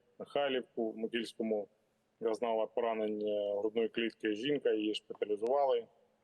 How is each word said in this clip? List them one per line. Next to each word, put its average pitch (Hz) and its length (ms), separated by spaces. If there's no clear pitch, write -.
Михайлівку. 127 720
В 110 60
Макільському 110 680
зазнала 113 460
поранення 107 960
грудної 110 300
клітки 110 440
жінка, 123 400
її 107 220
шпиталізували. 120 880